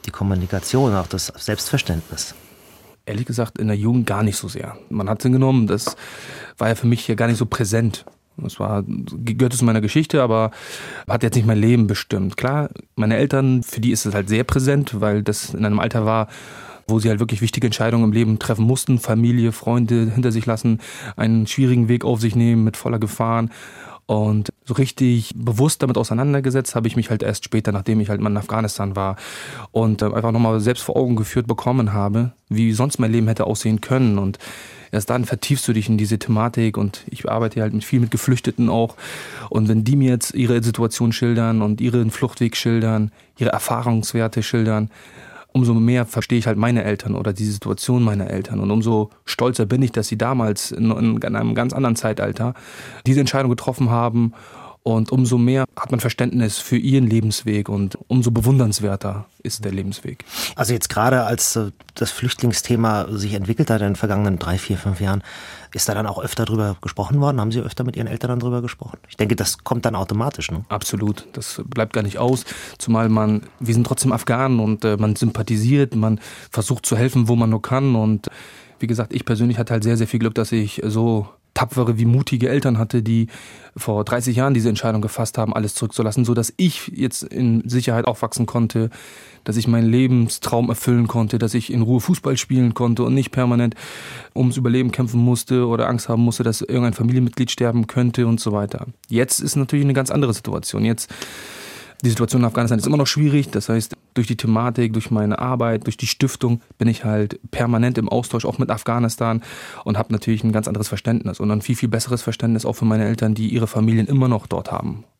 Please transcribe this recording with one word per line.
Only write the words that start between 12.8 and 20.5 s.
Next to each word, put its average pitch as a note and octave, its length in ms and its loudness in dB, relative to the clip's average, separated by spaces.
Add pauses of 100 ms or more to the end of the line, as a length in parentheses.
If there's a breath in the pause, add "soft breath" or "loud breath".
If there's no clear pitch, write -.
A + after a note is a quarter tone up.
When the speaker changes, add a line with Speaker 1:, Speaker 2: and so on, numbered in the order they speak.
Speaker 2:
meine A2 220 2
Eltern, C3 480 2
für - 160 -8
die A#2+ 100 2
ist A2+ 160 -2
es G2 80 -2
halt G2+ 140 -2
sehr A2 160 2
präsent, C3+ 560 0
weil G#2 240 0
das - 300 -4
in G#2 120 0
einem G#2 140 2
Alter A2+ 260 0
war, A2 220 0 (580 loud breath)
wo A2 120 2
sie A2 100 2
halt G#2 120 2
wirklich A#2 200 -2
wichtige A#2 260 0
Entscheidungen A2+ 380 0
im G#2+ 80 4
Leben A2 260 2
treffen A2 280 0
mussten, B2+ 320 2
Familie, A#2 540 2
Freunde A#2 580 0
hinter A#2+ 220 0
sich A2+ 120 -2
lassen, A2+ 360 0 (360 loud breath)